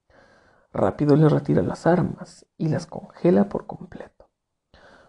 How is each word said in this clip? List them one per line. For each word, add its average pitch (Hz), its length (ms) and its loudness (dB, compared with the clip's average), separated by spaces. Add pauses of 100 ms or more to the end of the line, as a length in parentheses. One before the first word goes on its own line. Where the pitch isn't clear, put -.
(720)
Rápido 143 440 0
les 151 160 6
retira 143 300 0
las - 240 -4
armas - 600 -2 (100)
y 156 120 -4
las 165 180 -4
congela 196 600 0
por - 180 -8
completo. - 600 -18 (800)